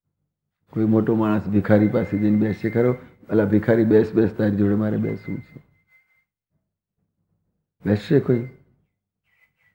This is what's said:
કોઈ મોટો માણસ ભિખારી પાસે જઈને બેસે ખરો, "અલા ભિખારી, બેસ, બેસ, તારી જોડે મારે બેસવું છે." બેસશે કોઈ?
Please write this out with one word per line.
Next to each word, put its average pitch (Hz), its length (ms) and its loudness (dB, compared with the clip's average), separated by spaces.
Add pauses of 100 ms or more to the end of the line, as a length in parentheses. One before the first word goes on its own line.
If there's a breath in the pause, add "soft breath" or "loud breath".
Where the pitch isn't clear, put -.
(680)
કોઈ 110 160 -2
મોટો 110 300 2
માણસ 107 320 -2
ભિખારી 104 400 2
પાસે 104 320 -4
જઈને 104 200 0
બેસે 107 300 -4
ખરો, 117 260 0 (340)
"અલા 104 160 2
ભિખારી, 107 400 2
બેસ, 107 280 2
બેસ, 110 160 2
તારી 107 260 -2
જોડે 101 200 0
મારે 107 220 -2
બેસવું 107 420 -8
છે." - 240 -20 (2250)
બેસશે 123 340 0
કોઈ? 123 300 -2 (1300)